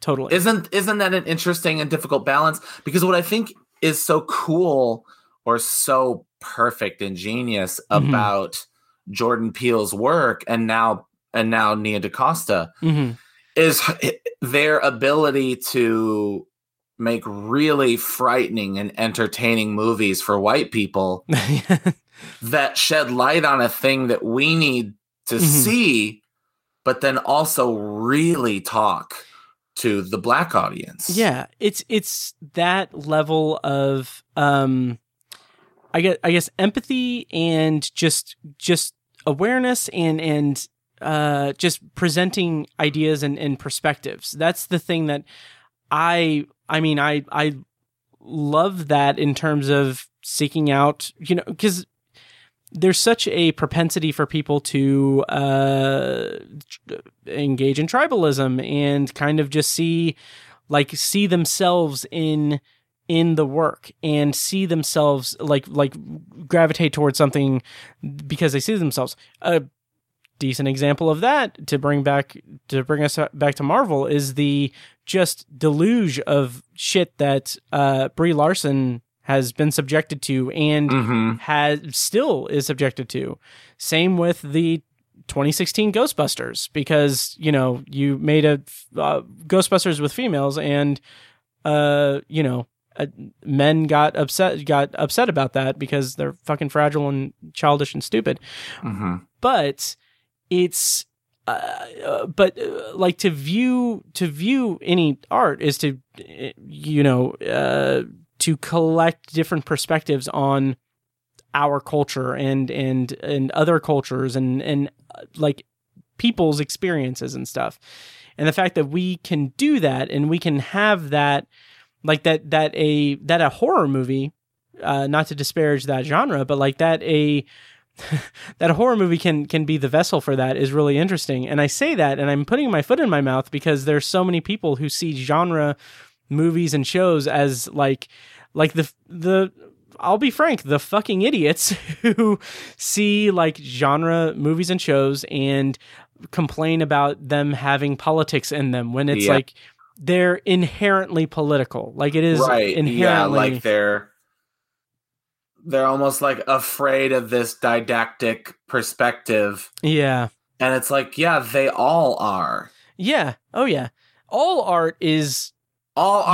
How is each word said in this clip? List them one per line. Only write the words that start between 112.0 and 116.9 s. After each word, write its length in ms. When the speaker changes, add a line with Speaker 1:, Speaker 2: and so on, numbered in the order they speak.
Speaker 1:
and, 360
and, 420
and 300
other 280
cultures 560
and, 260
and, 280
uh, 80
like, 280
people's 420
experiences 760